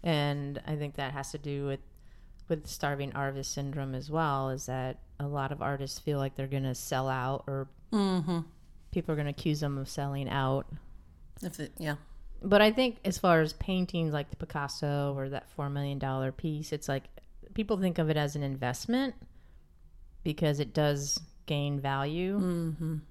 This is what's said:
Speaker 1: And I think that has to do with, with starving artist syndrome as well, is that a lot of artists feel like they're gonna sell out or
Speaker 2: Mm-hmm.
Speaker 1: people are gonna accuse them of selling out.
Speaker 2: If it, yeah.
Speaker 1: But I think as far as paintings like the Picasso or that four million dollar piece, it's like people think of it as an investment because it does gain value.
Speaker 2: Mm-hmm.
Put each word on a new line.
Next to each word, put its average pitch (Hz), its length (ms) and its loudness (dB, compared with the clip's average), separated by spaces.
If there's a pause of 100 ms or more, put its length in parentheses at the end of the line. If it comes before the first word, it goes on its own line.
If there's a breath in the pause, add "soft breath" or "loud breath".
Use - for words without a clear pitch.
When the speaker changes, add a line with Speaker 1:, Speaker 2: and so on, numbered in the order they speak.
Speaker 1:
And 143 600 2
I 156 120 -2
think 147 180 -4
that 135 160 -2
has 139 200 -6
to 151 60 -8
do 143 280 -4
with, 139 160 -2 (640 soft breath)
with 156 200 0
starving 143 460 -2
artist 135 400 -2
syndrome 139 420 -2
as 135 140 -6
well, 143 420 2
is 131 160 -4
that 127 320 -2 (200)
a 143 80 -2
lot 143 240 -2
of 143 100 -4
artists 139 380 -2
feel 147 200 0
like 135 160 -2
they're 135 120 -4
gonna 135 280 0
sell 135 340 -2
out 131 380 0
or 135 200 -2 (240)
Speaker 2:
Mm-hmm. 185 480 4 (520)
Speaker 1:
people 165 220 0
are 147 40 2
gonna 147 140 0
accuse 151 300 0
them 143 160 0
of 135 120 -4
selling 139 400 -2
out. 135 380 2 (760)
Speaker 2:
If 180 180 -6
it, 147 180 -6
yeah. 151 180 -2 (460)
Speaker 1:
But 202 200 8
I 214 100 10
think 240 340 2
as 190 120 0
far 170 240 8
as 156 120 2
paintings 180 600 0
like 147 160 -2
the - 60 -8
Picasso 143 840 -2
or 135 120 -2
that - 200 -8
four 143 200 -4
million 139 300 -2
dollar 131 320 0
piece, 151 400 -4
it's 147 160 -4
like 139 180 0 (480)
people 214 240 0
think 185 200 4
of 160 120 4
it 156 80 4
as 147 180 2
an 143 80 0
investment 139 720 0 (1080 soft breath)
because 151 360 2
it 131 140 0
does 143 460 4 (260)
gain 143 340 0
value. 151 600 0
Speaker 2:
Mm-hmm. 165 560 0 (160)